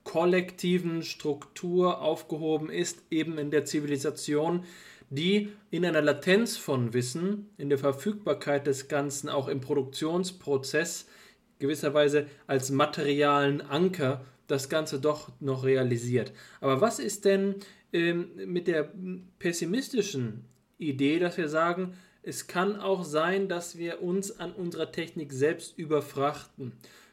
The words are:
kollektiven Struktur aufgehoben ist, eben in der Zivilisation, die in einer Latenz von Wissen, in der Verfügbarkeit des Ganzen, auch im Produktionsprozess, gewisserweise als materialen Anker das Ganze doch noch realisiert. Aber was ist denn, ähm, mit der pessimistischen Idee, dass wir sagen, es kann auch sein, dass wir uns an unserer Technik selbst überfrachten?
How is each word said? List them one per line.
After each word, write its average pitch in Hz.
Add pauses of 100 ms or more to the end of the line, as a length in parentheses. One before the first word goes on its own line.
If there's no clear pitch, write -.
kollektiven 175
Struktur 175
aufgehoben 156
ist, 175
eben 160
in 147
der 147
Zivilisation, 147 (460)
die 190 (200)
in 170
einer 160
Latenz 185
von 123
Wissen, 170
in 147
der 143
Verfügbarkeit 143
des 131
Ganzen, 143
auch 139
im 139
Produktionsprozess, 147 (520)
gewisserweise 147 (200)
als 135
materialen 143
Anker 147 (240)
das 135
Ganze 151
doch 151 (120)
noch 131
realisiert. 123 (300)
Aber 135
was -
ist 226
denn, 196 (380)
ähm, 175 (160)
mit 175
der 156 (480)
pessimistischen 170 (320)
Idee, 143
dass 175
wir 165
sagen, 175 (300)
es -
kann 202
auch 190
sein, 170
dass 170
wir 170
uns 190
an 175
unserer 170
Technik 160
selbst 151
überfrachten? 143 (420)